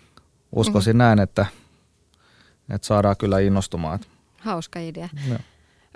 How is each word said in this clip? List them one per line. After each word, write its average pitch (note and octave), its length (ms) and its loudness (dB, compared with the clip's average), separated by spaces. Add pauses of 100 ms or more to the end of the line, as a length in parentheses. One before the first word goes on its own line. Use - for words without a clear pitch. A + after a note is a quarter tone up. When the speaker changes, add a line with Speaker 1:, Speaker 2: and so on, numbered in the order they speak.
(520)
Speaker 1:
uskoisin A2+ 440 0
Speaker 2:
Mhm. - 20 4
Speaker 1:
näin, A#2 220 6
että, G2 260 0 (1200)
että - 180 -8
saadaan G2+ 300 2
kyllä G2 220 0
innostumaan. F#2+ 600 -2 (400)
Speaker 2:
Hauska F3 400 -10
idea. E3 300 -14 (200)
Speaker 1:
Joo. A#2+ 80 -4 (580)